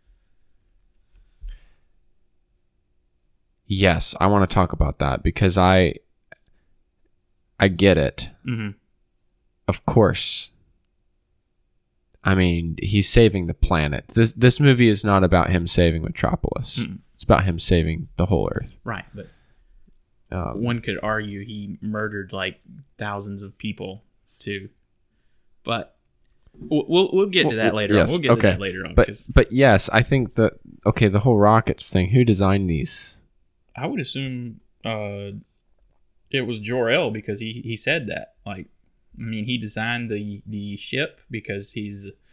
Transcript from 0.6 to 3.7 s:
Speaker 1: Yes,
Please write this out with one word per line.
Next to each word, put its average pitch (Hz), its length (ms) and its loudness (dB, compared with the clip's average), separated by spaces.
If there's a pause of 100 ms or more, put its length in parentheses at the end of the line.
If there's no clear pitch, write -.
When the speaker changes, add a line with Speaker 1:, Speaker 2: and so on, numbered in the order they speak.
Speaker 1:
Yes, 92 520 2